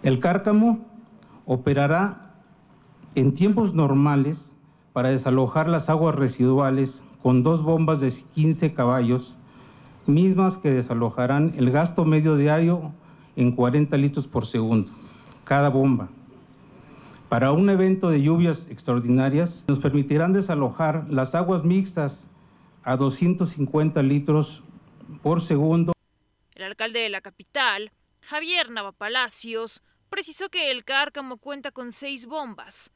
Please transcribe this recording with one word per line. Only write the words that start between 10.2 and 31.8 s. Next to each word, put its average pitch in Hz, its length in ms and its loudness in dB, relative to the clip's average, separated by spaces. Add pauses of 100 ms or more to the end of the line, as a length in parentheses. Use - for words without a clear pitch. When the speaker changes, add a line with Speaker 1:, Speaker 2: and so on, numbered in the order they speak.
Speaker 1:
que 147 140 -2
desalojarán 123 840 0
el 127 160 2
gasto 170 320 0
medio 156 320 2
diario 156 580 0 (400)
en 123 160 2
cuarenta 135 460 2
litros 139 320 0
por 113 180 -6
segundo, 110 460 -2 (500)
cada 143 260 2
bomba. 131 420 0 (1160)
Para 127 220 0
un 180 180 4
evento 190 400 2
de 147 140 2
lluvias 165 480 0
extraordinarias, 131 960 0
nos 139 140 0
permitirán 147 520 2
desalojar 160 760 0
las 131 240 -2
aguas 175 300 0
mixtas 170 640 -2 (560)
a 127 120 -2
doscientos 170 520 0
cincuenta 151 520 -2
litros 143 600 0 (640)
por 165 160 0
segundo. 165 520 0 (640)
Speaker 2:
El 185 80 -20
alcalde 220 380 -6
de 226 80 -4
la 190 120 -8
capital, 214 680 -6 (300)
Javier 320 500 -6
Nava 202 220 -10
Palacios, 226 920 -6 (280)
precisó 381 380 -8
que 320 220 -4
el 247 140 -8
cárcamo 269 520 -6
cuenta 277 340 -14
con 240 220 -14